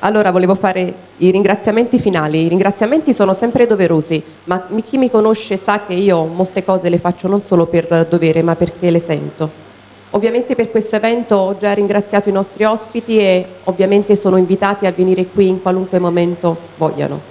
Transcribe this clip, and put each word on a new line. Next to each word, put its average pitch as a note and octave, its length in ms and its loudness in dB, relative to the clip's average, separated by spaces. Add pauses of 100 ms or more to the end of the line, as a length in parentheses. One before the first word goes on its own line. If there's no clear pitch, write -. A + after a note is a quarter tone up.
allora G#3 320 2
volevo F#3 240 2
fare F#3 360 -2 (260)
i F3+ 120 4
ringraziamenti G#3 680 2
finali. D#3+ 440 0
I E3+ 40 2
ringraziamenti G#3+ 640 0
sono G3 180 2
sempre A#3 360 2
doverosi, E3 520 0 (240)
ma F3+ 260 -4
mi, A3 120 -4
chi - 160 -4
mi B3+ 100 2
conosce G#3+ 480 0
sa G#3 300 -2
che F3+ 80 -6
io F3+ 300 2
molte F3+ 400 -4
cose F#3 240 0
le F3 100 2
faccio F3+ 300 -4
non G3 120 0
solo F3 260 0
per E3 440 0
dovere, E3 320 2
ma E3 140 0
perché F3 340 -2
le E3+ 100 2
sento. D#3 680 -8 (460)
Ovviamente A#3 420 0
per A3+ 160 -4
questo A3 260 -2
evento A3+ 400 0
ho G3 220 0
già G3+ 160 0
ringraziato G3+ 560 0
i - 20 0
nostri G3 320 -2
ospiti A3 540 -2
e F#3 280 2 (180)
ovviamente G3+ 520 2
sono F#3+ 220 2
invitati F#3+ 480 0
a F#3 40 2
venire F#3 360 0
qui F#3+ 220 2
in F#3 120 0
qualunque F#3 380 -2
momento F3 580 0 (220)
vogliano. D3 420 -4 (100)